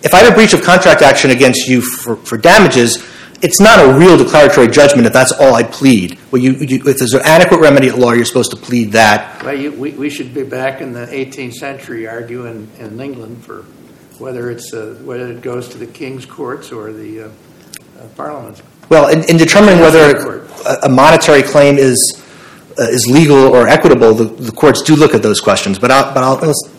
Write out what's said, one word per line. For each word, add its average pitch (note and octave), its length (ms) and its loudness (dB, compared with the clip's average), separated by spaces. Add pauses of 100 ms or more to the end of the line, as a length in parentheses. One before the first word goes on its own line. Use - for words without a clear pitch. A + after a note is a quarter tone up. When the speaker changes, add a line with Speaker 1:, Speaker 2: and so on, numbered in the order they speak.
Speaker 1:
If E3 120 -2
I F3+ 60 6
have A3+ 120 6
a - 40 2
breach G#3+ 180 4
of E3 100 -2
contract F3 380 2
action C#3 300 2
against C3 360 0
you B2+ 140 0
for, - 340 -8
for - 220 -12
damages, C3+ 680 2 (360)
it's - 180 -4
not G3+ 260 6
a C3 140 4
real E3+ 180 6
declaratory C3+ 520 2
judgment C#3 360 2
if A2 60 0
that's B2+ 220 0
all C3+ 220 2
I A#2 80 0
plead. A2+ 540 -2 (140)
Well, B2+ 100 -2
you, C3 120 0
you, C3 340 -6
if C3+ 120 0
there's B2+ 140 -4
an C3 120 0
adequate E3+ 340 2
remedy C#3 300 4
at B2+ 80 -6
law, A#2+ 160 0
you're A#2 100 0
supposed A#2 280 -4
to - 60 -14
plead A#2 360 -6
that. G#2+ 500 0
Speaker 2:
Well, C3+ 160 -10
you, C#3+ 140 -10
we, D3 180 -12
we C#3+ 180 -10
should B2+ 240 -14
be C#3+ 100 -10
back C3 360 -10
in C3 140 -14
the A#2+ 200 -16
eighteenth C3 420 -12
century C3+ 520 -14
arguing A#2 720 -16
in A2 200 -18
England A#2+ 440 -18
for G2 200 -20 (560)
whether B2 300 -12
it's, A#2+ 240 -16
uh, A2+ 300 -16
whether B2 240 -14
it A#2+ 140 -16
goes B2 280 -12
to - 80 -20
the B2 80 -16
King's C3 400 -18
Courts - 460 -16
or A2 220 -16
the, A2 320 -18
uh, - 20 -20 (720)
uh, A#2+ 160 -20
Parliament. C#3+ 460 -16 (260)
Speaker 1:
Well, D#3+ 220 2
in, D#3+ 140 0
in E3 140 0
determining F3+ 420 4
whether D#3 420 6
Speaker 2:
Court. - 260 -12 (200)
Speaker 1:
a, - 180 -4
a C#3 40 0
monetary D3 520 2
claim C#3+ 380 2
is, C3 440 -2 (560)
uh, - 40 -2
is A#2 240 -4
legal D3 300 4
or B2+ 300 4
equitable, A#2+ 460 2
the, A2 120 -2
the A2+ 260 -12
courts C#3 320 0
do D#3 120 2
look D3 200 2
at G2+ 80 0
those G#2+ 180 -2
questions. G2 380 -4
But B2 100 -2
I'll, C3+ 240 0
but C3 100 -2
I'll C3+ 300 -2 (260)